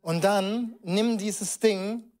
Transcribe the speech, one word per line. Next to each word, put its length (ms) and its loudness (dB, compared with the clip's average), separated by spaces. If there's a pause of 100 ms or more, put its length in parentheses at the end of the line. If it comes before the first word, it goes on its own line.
Und 220 -2
dann 600 2
nimm 340 0
dieses 440 -6
Ding 600 0